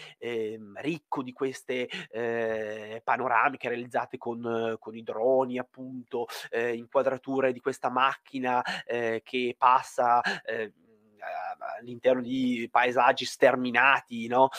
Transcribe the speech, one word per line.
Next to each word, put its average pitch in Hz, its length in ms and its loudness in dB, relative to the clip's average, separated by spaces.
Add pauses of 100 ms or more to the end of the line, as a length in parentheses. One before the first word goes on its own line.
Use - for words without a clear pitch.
(180)
ehm, 110 640 -6
ricco 147 420 -4
di 127 100 -10
queste, 127 560 -4 (220)
ehm, 110 960 -4
panoramiche 123 640 2
realizzate 120 500 -4
con, 117 640 -4
con 110 160 -14
i 113 60 -12
droni, 123 560 2
appunto, 127 680 -8 (240)
ehm, 117 240 0
inquadrature 131 760 0
di 120 80 -12
questa 135 300 -4
macchina, 127 720 0 (220)
ehm, 113 380 -4
che 123 340 -4
passa, 123 640 4 (240)
ehm, 110 280 -6 (480)
a, - 580 -10
all'interno 123 440 0
di 123 480 -2
paesaggi 123 560 4
sterminati, 127 1000 4
no, 127 220 6 (100)